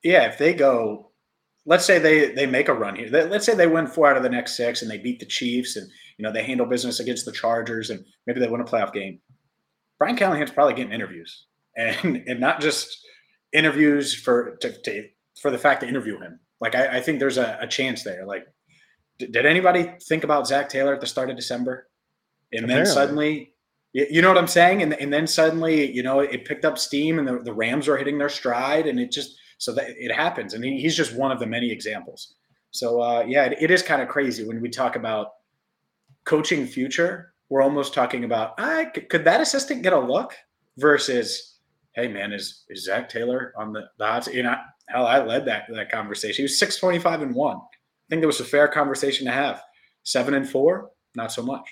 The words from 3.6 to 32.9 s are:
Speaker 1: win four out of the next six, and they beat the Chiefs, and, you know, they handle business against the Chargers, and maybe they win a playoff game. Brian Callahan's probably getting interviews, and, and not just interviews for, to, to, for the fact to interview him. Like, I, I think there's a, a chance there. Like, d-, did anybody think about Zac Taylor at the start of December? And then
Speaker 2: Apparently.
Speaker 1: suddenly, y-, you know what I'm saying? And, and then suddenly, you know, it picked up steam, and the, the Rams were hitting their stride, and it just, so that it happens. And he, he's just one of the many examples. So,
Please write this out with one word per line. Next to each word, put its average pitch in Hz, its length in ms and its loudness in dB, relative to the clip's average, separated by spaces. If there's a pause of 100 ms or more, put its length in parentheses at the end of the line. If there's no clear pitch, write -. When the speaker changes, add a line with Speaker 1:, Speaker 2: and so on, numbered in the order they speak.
Speaker 1:
win 160 200 2
four 147 220 4
out 135 80 4
of 127 60 0
the 123 60 0
next 120 260 -4
six, 120 260 -2
and 113 80 -8
they 107 80 -8
beat 123 220 -6
the 107 60 -12
Chiefs, 123 500 -4
and, 95 140 -12 (280)
you 104 60 -10
know, 110 80 -4
they 110 120 -4
handle 123 220 -2
business 117 340 -2
against 120 260 -6
the 110 60 -8
Chargers, 113 580 -4
and 104 140 -8 (240)
maybe 123 120 -4
they 120 80 2
win 120 140 -2
a 120 40 -4
playoff 107 280 -2
game. 95 260 -8 (760)
Brian 233 200 0
Callahan's 156 340 0
probably 143 220 4
getting 123 180 -6
interviews, 90 540 -12 (320)
and, 123 500 -2
and 123 120 -6
not 147 200 0
just - 400 -4 (540)
interviews 147 600 4
for, - 480 0
to, - 100 -4 (100)
to, - 260 -8 (340)
for 143 100 0
the 123 60 -4
fact 139 240 2
to 127 60 -6
interview 110 320 -4
him. 90 200 -18 (220)
Like, 117 140 -2
I, 127 220 2
I 123 40 0
think 147 180 -2
there's 131 180 2
a, 113 240 0
a 117 60 -8
chance 131 360 -4
there. 92 220 -10
Like, 98 200 -10 (720)
d-, 127 80 -8
did 117 180 0
anybody 175 460 4 (160)
think 160 160 0
about 147 240 2
Zac 139 220 -2
Taylor 135 240 0
at 135 80 -4
the 156 60 -6
start 131 220 -4
of 127 60 -8
December? 127 540 -8 (640)
And 113 180 -4
then 139 120 4
Speaker 2:
Apparently. 185 120 2
Speaker 1:
suddenly, 147 600 0 (420)
y-, 139 160 2
you 165 100 6
know 180 60 8
what 185 100 8
I'm 175 100 4
saying? 180 360 6
And, 151 100 0
and 143 180 -4
then 156 140 0
suddenly, 160 680 2
you 123 120 -4
know, 131 160 2
it 139 260 -2
picked - 180 -6
up 156 140 0
steam, 156 400 -2
and 143 100 -2
the, 123 120 -4
the 117 140 -10
Rams 120 340 -2
were 143 100 2
hitting 143 220 -4
their 143 100 0
stride, 139 560 -2
and 127 140 0
it 123 120 -4
just, - 240 -8 (220)
so 117 160 -6
that 127 160 -2
it - 240 -8
happens. 127 400 -4
And 117 100 -8
he, 135 160 -4
he's 151 160 0
just 135 200 -2
one 131 160 0
of 123 80 -4
the 113 80 -4
many 117 240 -2
examples. - 640 -10 (360)
So, 120 300 0